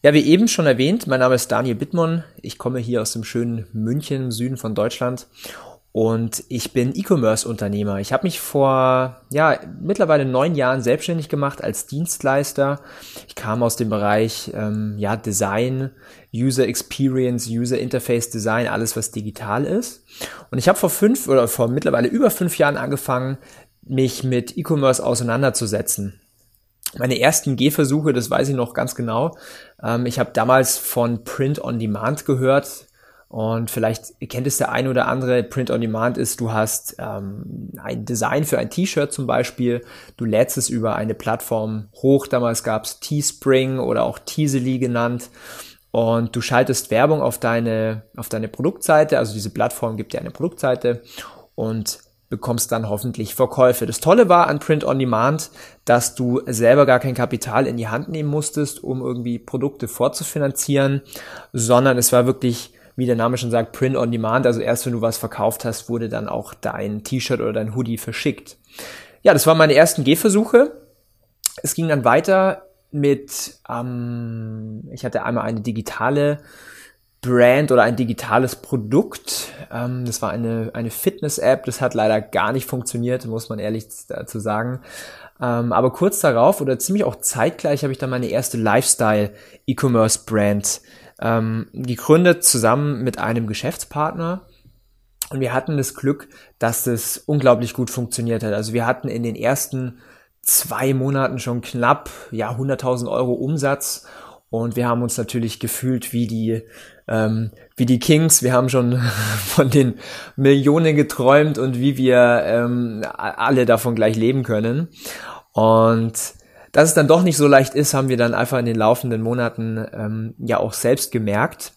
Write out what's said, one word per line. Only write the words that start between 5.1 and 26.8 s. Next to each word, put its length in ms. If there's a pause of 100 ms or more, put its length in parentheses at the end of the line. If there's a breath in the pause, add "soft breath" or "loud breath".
Und 580
ich 220
bin 240
E-Commerce-Unternehmer. 1040
Ich 140
habe 140
mich 120
vor, 800 (100)
ja, 280 (220)
mittlerweile 420
neun 300
Jahren 300
selbstständig 460
gemacht 340
als 240
Dienstleister. 960 (460 loud breath)
Ich 60
kam 300
aus 120
dem 140
Bereich, 640
ähm, 460
ja, 160
Design, 760 (420 loud breath)
User 360
Experience, 840
User 300
Interface 500
Design, 380
alles 280
was 140
digital 560
ist. 400 (460 loud breath)
Und 80
ich 100
habe 80
vor 140
fünf 360
oder 200
vor 220
mittlerweile 380
über 220
fünf 300
Jahren 180
angefangen, 640 (420 loud breath)
mich 420
mit 360
E-Commerce 440
auseinanderzusetzen. 1160 (760)